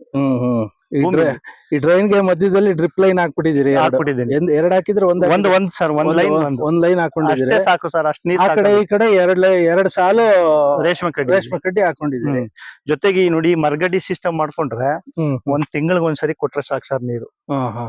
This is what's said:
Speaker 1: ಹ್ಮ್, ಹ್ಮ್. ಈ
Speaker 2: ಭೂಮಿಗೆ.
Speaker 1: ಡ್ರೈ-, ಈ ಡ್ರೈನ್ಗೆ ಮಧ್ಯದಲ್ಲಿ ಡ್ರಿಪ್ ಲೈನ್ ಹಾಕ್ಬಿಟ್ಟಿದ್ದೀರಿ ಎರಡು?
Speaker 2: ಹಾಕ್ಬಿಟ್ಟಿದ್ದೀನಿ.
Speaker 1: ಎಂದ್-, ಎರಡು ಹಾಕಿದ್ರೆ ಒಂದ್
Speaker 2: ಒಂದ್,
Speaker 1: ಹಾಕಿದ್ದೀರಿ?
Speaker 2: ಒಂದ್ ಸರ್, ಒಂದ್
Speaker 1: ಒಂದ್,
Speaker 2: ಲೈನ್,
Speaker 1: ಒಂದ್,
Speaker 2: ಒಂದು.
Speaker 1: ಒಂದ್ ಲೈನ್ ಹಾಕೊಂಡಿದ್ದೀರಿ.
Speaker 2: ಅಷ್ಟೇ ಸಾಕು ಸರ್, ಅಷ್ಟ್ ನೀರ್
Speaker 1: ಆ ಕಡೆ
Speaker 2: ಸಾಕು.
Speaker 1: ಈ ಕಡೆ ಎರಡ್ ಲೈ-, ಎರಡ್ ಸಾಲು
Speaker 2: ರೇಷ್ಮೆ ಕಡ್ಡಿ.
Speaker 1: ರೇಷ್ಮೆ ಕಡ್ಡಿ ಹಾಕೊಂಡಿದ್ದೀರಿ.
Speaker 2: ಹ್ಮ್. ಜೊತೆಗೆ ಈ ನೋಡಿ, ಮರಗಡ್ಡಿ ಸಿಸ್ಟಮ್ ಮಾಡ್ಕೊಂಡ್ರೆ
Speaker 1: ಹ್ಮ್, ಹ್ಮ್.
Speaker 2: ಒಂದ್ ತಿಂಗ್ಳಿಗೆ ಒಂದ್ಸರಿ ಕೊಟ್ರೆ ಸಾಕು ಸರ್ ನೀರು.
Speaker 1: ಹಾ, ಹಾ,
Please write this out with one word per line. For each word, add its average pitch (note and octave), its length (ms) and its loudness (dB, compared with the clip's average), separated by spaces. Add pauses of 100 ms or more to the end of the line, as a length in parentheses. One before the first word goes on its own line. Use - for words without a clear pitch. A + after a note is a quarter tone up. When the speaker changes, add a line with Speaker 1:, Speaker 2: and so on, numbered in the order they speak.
(160)
Speaker 1:
ಹ್ಮ್, C3+ 240 0
ಹ್ಮ್. A#2+ 260 -2 (280)
ಈ C#3+ 100 0
Speaker 2:
ಭೂಮಿಗೆ. E3 200 2
Speaker 1:
ಡ್ರೈ-, C3+ 160 -2 (320)
ಈ D3+ 60 0
ಡ್ರೈನ್ಗೆ F#3+ 440 2
ಮಧ್ಯದಲ್ಲಿ F#3+ 520 2
ಡ್ರಿಪ್ E3 260 -2
ಲೈನ್ F#3 200 2
ಹಾಕ್ಬಿಟ್ಟಿದ್ದೀರಿ D3+ 520 0
ಎರಡು? C#3 120 2
Speaker 2:
ಹಾಕ್ಬಿಟ್ಟಿದ್ದೀನಿ. C#3 520 -2
Speaker 1:
ಎಂದ್-, E3 160 0
ಎರಡು E3 240 2
ಹಾಕಿದ್ರೆ G3 300 0
ಒಂದ್ F3+ 180 2
Speaker 2:
ಒಂದ್, F3 80 2
Speaker 1:
ಹಾಕಿದ್ದೀರಿ? F#3 240 2
Speaker 2:
ಒಂದ್ F#3+ 160 0
ಸರ್, D#3+ 200 -2
ಒಂದ್ D3+ 180 0
Speaker 1:
ಒಂದ್, E3 80 2
Speaker 2:
ಲೈನ್, D#3 160 2
Speaker 1:
ಒಂದ್, D#3 120 0
Speaker 2:
ಒಂದು. C#3 180 -4
Speaker 1:
ಒಂದ್ E3 180 0
ಲೈನ್ F3 180 2
ಹಾಕೊಂಡಿದ್ದೀರಿ. D3+ 520 -2
Speaker 2:
ಅಷ್ಟೇ F#3 140 2
ಸಾಕು F3 240 0
ಸರ್, D#3+ 160 -2
ಅಷ್ಟ್ D3+ 220 -4
ನೀರ್ F3+ 140 0
Speaker 1:
ಆ F3+ 140 2
ಕಡೆ G#3 160 2
Speaker 2:
ಸಾಕು. G#3 120 2
Speaker 1:
ಈ - 20 -2
ಕಡೆ G#3 200 0 (100)
ಎರಡ್ F3+ 240 2
ಲೈ-, F#3 240 2
ಎರಡ್ F3+ 260 2
ಸಾಲು G3+ 380 2 (560)
Speaker 2:
ರೇಷ್ಮೆ F3 280 -2
ಕಡ್ಡಿ. C#3+ 220 -2
Speaker 1:
ರೇಷ್ಮೆ D#3+ 260 -2
ಕಡ್ಡಿ F#3 220 -2
ಹಾಕೊಂಡಿದ್ದೀರಿ. C3+ 580 -2
Speaker 2:
ಹ್ಮ್. A#2 100 -6 (380)
ಜೊತೆಗೆ F#3 380 0
ಈ E3+ 40 2
ನೋಡಿ, E3 260 2
ಮರಗಡ್ಡಿ D#3+ 440 -2
ಸಿಸ್ಟಮ್ E3+ 380 -6
ಮಾಡ್ಕೊಂಡ್ರೆ C#3+ 580 -4
Speaker 1:
ಹ್ಮ್, E3 300 -8
ಹ್ಮ್. C#3 220 -2
Speaker 2:
ಒಂದ್ D3 240 -2
ತಿಂಗ್ಳಿಗೆ E3 340 0
ಒಂದ್ಸರಿ D3+ 280 -4
ಕೊಟ್ರೆ C#3+ 280 -6
ಸಾಕು C3+ 260 -8
ಸರ್ B2+ 160 -6
ನೀರು. A#2+ 220 -6 (240)
Speaker 1:
ಹಾ, C3+ 200 -4
ಹಾ, A#2+ 200 -10